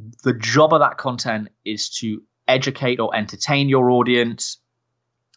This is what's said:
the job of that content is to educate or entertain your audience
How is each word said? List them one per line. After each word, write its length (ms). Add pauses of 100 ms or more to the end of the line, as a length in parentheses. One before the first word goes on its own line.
(220)
the 120
job 380
of 80
that 180
content 500 (160)
is 240 (100)
to 240 (240)
educate 540
or 160
entertain 520
your 220
audience 680 (800)